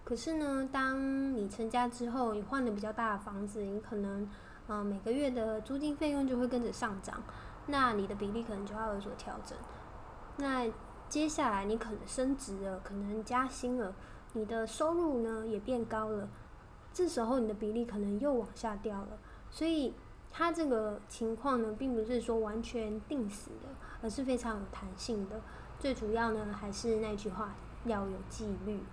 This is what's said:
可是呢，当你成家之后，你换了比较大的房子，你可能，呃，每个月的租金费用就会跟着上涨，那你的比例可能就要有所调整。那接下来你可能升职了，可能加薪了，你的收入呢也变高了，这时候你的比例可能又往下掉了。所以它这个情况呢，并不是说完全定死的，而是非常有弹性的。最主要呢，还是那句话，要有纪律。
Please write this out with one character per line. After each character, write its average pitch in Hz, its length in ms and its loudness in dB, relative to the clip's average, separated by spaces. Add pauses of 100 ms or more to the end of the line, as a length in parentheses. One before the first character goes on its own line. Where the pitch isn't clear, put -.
可 247 120 -2
是 320 200 -2
呢， 277 360 2
当 269 640 2
你 202 140 0
成 226 180 -2
家 247 200 4
之 240 240 -2
后， 240 240 2
你 208 80 -2
换 269 200 0
了 233 80 4
比 202 80 0
较 214 140 -2
大 226 200 2
的 196 60 0
房 202 280 -4
子， 208 160 -2
你 196 160 0
可 214 160 -6
能， 202 340 0 (380)
呃， 208 160 -2
每 202 160 0
个 220 120 0
月 277 200 4
的 220 300 2
租 262 180 -4
金 294 160 2
费 294 160 2
用 277 160 4
就 254 100 4
会 247 100 4
跟 240 160 2
着 208 80 0
上 196 300 -2
涨， - 180 -6 (460)
那 269 280 6
你 202 120 4
的 202 80 -2
比 202 180 0
例 226 120 0
可 226 100 -4
能 202 100 -2
就 202 120 -6
要 220 180 0
有 202 80 -2
所 202 160 -6
调 - 260 -6
整。 - 140 -8 (800)
那 254 340 2 (380)
接 302 180 4
下 294 220 4
来 196 160 2
你 214 100 4
可 226 140 -2
能 208 160 -4
升 262 320 2
职 196 220 -4
了， 190 240 -2
可 - 100 -8
能 202 300 -2
加 254 240 2
薪 254 320 -2
了， 190 160 -2 (380)
你 220 120 0
的 226 220 0
收 311 260 2
入 311 300 4
呢 226 240 -2
也 214 120 0
变 240 240 2
高 220 260 0
了， 202 200 -2 (640)
这 359 160 4
时 247 120 2
候 240 180 4
你 226 80 4
的 214 80 0
比 214 160 0
例 233 120 2
可 226 140 -4
能 202 220 2
又 285 120 4
往 226 220 2
下 214 220 -2
掉 208 200 -4
了。 208 220 -6 (360)
所 311 140 2
以 302 260 4 (380)
它 339 180 4
这 330 160 2
个 214 440 2
情 226 260 0
况 247 260 4
呢， 214 160 0
并 262 160 0
不 226 120 2
是 240 160 2
说 226 180 2
完 220 240 0
全 220 380 -2
定 240 280 0
死 - 200 -10 (120)
的， 262 60 -10 (340)
而 233 80 0
是 262 140 -2
非 254 140 2
常 226 200 -2
有 196 140 -4
弹 - 160 -6 (100)
性 208 300 -2
的。 214 140 -6 (360)
最 269 160 2
主 220 200 0
要 226 180 4
呢， 214 260 0
还 202 140 -4
是 220 300 2
那 214 160 0
句 208 120 -2
话， 202 240 -4 (300)
要 202 220 2
有 190 120 -2 (120)
纪 214 260 -2 (100)
律。 208 140 -2 (120)